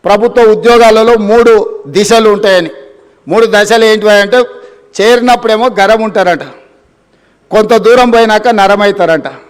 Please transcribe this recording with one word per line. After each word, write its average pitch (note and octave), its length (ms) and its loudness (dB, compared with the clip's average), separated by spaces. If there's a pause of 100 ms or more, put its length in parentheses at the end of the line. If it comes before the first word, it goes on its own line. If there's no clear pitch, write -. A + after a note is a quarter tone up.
ప్రభుత్వ A3+ 360 0
ఉద్యోగాలలో A3+ 720 2
మూడు A3+ 760 0
దిశలు G#3+ 420 0
ఉంటాయని." F#3 400 0 (580)
మూడు G#3+ 220 0
దశలు G#3 360 0
ఏంటివి G#3+ 260 0
అంటే, G#3 320 0 (580)
చేరినప్పుడేమో A#3+ 680 0 (100)
గరం G#3+ 220 0
ఉంటారంట, F3+ 420 -4 (1080)
కొంత G#3+ 240 0
దూరం A#3 340 2
పోయినాక A3+ 380 0
నరం G3+ 340 0
అవుతారంట F3 460 -2 (220)